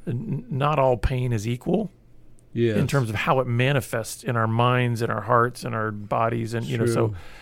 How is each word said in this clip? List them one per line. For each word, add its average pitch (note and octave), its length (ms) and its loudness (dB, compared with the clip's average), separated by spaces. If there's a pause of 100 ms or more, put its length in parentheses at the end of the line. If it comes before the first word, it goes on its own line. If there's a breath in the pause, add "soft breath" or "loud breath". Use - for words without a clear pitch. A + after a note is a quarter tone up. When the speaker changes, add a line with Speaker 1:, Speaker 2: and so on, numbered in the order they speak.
Speaker 1:
n-, C#3 440 -6
not D3 300 0
all B2+ 160 4
pain B2+ 360 0
is G#2+ 160 -2
equal E3+ 440 -2 (600)
Speaker 2:
Yes. A#2 240 2
Speaker 1:
in C3+ 120 2
terms B2+ 200 2
of G#2+ 80 -4
how C#3 240 2
it B2 60 -2
manifests B2 760 -2
in A#2+ 120 -2
our A2 120 2
minds A#2+ 540 2
and A2+ 100 -2
our G#2+ 100 -4
hearts A#2+ 420 2
and A#2 120 -4
our A2 160 -2
bodies. A2+ 640 -2
And, A#2 120 -4
you C3+ 120 -4
know, A2+ 80 2
so, A#2 220 2
Speaker 2:
True. G2+ 80 -4 (260 loud breath)